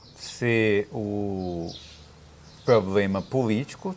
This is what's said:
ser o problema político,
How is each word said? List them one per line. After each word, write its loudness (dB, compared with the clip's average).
ser 2
o -4
problema 4
político, -2